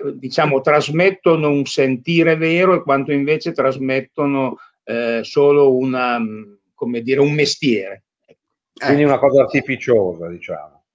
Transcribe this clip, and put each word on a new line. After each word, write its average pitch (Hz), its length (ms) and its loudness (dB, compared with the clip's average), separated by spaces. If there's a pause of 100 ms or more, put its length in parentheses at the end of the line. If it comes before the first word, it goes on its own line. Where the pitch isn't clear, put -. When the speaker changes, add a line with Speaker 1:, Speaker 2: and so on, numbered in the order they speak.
(140)
Speaker 1:
diciamo, 135 460 -2
trasmettono 156 880 0
un 143 140 0
sentire 160 720 0
vero 170 380 2
e 170 100 -2
quanto 139 260 0
invece 147 420 0
trasmettono, 131 1040 -2 (280)
eh, 117 400 -4
solo 143 520 4
una, 127 440 -2
mm, 107 220 -8 (320)
come 117 280 -6
dire, 131 180 0
un 147 120 2
mestiere. 113 720 -2 (680)
Speaker 2:
Quindi 143 300 0
Speaker 3:
Ecco. 147 80 4
Speaker 2:
una 131 80 2
cosa 135 240 4
artificiosa, 107 880 0
diciamo. 80 540 -14 (120)